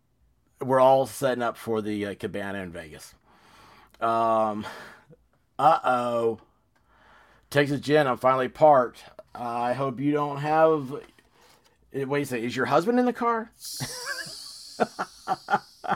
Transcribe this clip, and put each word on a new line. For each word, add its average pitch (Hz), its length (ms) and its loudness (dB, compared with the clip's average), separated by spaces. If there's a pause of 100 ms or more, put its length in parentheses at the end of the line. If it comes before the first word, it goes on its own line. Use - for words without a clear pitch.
(600)
we're 131 180 0
all 135 280 6
setting 123 340 -2
up 117 160 -4
for 110 240 -4
the, 104 240 -4
uh, 98 100 -8
cabana 98 440 -8
in 92 120 -10
Vegas. 80 440 -18 (840)
Um, 113 640 0 (920)
uh-oh. 123 840 2 (1080)
Texas 143 320 2
Jen, 147 240 4
I'm 123 120 0
finally 131 320 2
parked. 131 540 4 (300)
I 120 400 -4
hope 131 260 -4
you 143 120 0
don't 147 260 -2
have, 151 580 2 (960)
eh, 135 120 -4
wait 143 180 -2
a - 20 -2
second, 123 200 -4
is 120 100 -6
your 123 120 0
husband 175 320 2
in 247 60 2
the 247 80 0
car? 233 400 -4
<laughs> - 60 -20 (2250)